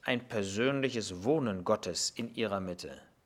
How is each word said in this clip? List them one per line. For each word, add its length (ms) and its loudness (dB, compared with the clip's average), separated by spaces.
ein 160 2
persönliches 1000 0
Wohnen 420 2
Gottes 460 0
in 240 -6
ihrer 260 0
Mitte. 300 -6